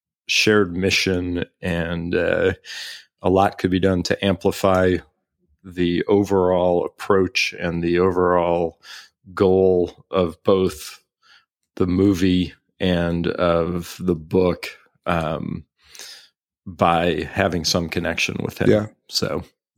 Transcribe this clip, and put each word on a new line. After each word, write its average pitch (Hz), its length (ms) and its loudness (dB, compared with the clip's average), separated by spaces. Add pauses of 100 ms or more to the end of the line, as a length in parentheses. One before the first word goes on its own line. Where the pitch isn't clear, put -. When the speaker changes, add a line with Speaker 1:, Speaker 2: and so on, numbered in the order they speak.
(280)
Speaker 1:
shared 101 480 2
mission, 90 680 -2 (160)
and, 85 540 -4
uh, 87 380 0 (680)
a 98 60 0
lot 95 300 2
could 92 140 0
be 92 80 2
done 92 240 2
to - 200 -4
amplify 92 720 2 (680)
the 87 400 -2
overall 92 800 2
approach - 720 -2
and 85 240 -4
the 87 160 2
overall 87 840 2 (540)
goal 92 760 2
of 87 320 -2
both 92 580 -2 (720)
the 92 140 0
movie 92 680 2 (240)
and 85 480 0
of 85 720 -2
the 90 160 0
book, 82 540 -2 (380)
um, 82 580 -4 (1000)
by 85 560 0 (100)
having 87 320 -2
some 85 240 -2
connection 82 560 -4
with - 140 -8
him. - 120 2
Speaker 2:
Yeah. 107 160 2 (220)
Speaker 1:
So - 340 -4 (360)